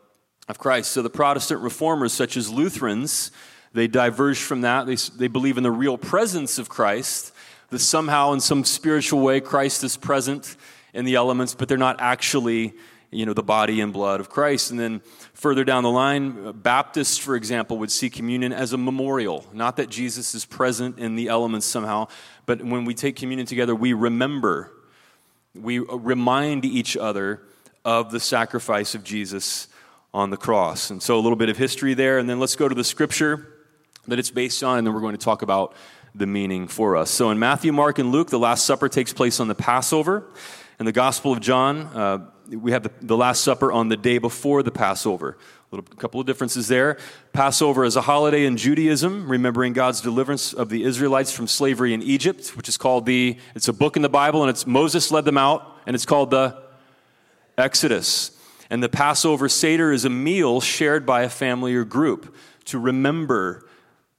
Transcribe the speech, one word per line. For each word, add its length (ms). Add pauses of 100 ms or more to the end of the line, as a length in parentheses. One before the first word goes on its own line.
(480)
of 100
Christ. 320
So 120
the 80
Protestant 500
reformers, 520
such 240
as 140
Lutherans, 800 (420)
they 140
diverged 560
from 200
that. 240
They, 100
they 320
believe 280
in 60
the 80
real 260
presence 600
of 100
Christ, 640 (360)
that 100
somehow 540
in 80
some 240
spiritual 560
way 200
Christ 440
is 120
present 600 (360)
in 120
the 100
elements, 400
but 140
they're 100
not 220
actually, 760 (380)
you 120
know, 100
the 100
body 360
and 120
blood 260
of 120
Christ. 420
And 80
then 200 (340)
further 300
down 200
the 60
line, 600
Baptists, 640
for 180
example, 440
would 120
see 200
communion 420
as 200
a 40
memorial. 760
Not 240
that 120
Jesus 460
is 100
present 540
in 180
the 120
elements 380
somehow, 420 (380)
but 160
when 220
we 100
take 220
communion 300
together, 280
we 200
remember, 760 (840)
we 240
remind 840
each 320
other 460 (420)
of 260
the 100
sacrifice 760
of 80
Jesus 640 (460)
on 180
the 60
cross. 540
And 120
so 160
a 20
little 160
bit 120
of 80
history 380
there, 240
and 100
then 100
let's 160
go 140
to 60
the 100
scripture 640 (580)
that 120
it's 120
based 320
on, 160
and 80
then 80
we're 60
going 160
to 80
talk 180
about 320 (400)
the 120
meaning 420
for 280
us. 140
So 200
in 80
Matthew, 340
Mark, 260
and 140
Luke, 160
the 100
Last 280
Supper 220
takes 240
place 280
on 80
the 60
Passover. 760 (480)
In 80
the 60
Gospel 400
of 80
John, 400 (140)
uh, 320 (220)
we 240
have 100
the, 80 (120)
the 140
Last 260
Supper 280
on 200
the 80
day 200
before 440
the 100
Passover. 640 (340)
A 60
little, 200
couple 220
of 80
differences 400
there. 300 (360)
Passover 520
is 120
a 40
holiday 460
in 100
Judaism, 760
remembering 440
God's 260
deliverance 540
of 160
the 120
Israelites 480
from 160
slavery 460
in 100
Egypt, 540
which 120
is 100
called 260
the, 340 (160)
it's 140
a 40
book 220
in 80
the 60
Bible, 340
and 80
it's 160
Moses 460
led 140
them 100
out, 500
and 80
it's 120
called 240
the 300 (1000)
Exodus. 720 (400)
And 120
the 60
Passover 600
Seder 420
is 140
a 40
meal 520
shared 420
by 180
a 60
family 480
or 80
group 500 (300)
to 140
remember 920 (500)